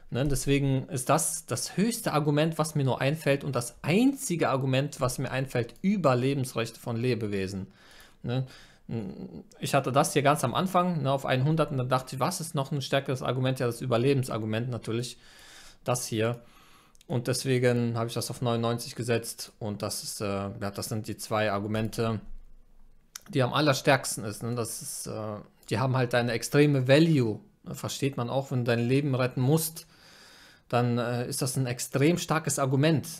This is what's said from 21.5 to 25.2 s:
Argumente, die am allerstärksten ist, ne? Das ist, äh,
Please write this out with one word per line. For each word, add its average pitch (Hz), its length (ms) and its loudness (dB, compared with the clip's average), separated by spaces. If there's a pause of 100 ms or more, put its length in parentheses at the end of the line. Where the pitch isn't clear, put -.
Argumente, 107 680 -2 (1080)
die 131 160 0
am 123 80 -2
allerstärksten 131 720 2
ist, 104 180 -8
ne? 117 140 -4
Das 113 260 -6
ist, - 240 -10
äh, 107 300 -8 (320)